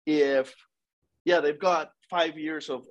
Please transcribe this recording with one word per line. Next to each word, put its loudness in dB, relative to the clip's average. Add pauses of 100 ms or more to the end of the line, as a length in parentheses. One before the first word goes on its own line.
if, 2 (760)
yeah, 4
they've 0
got 0 (180)
five -2
years -8
of, -8